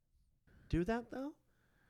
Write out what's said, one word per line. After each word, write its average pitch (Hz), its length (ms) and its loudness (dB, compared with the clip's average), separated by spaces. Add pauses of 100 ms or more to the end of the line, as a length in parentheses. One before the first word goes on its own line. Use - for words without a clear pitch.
(680)
do 165 180 2
that, 226 260 -2
though? 277 220 -6 (560)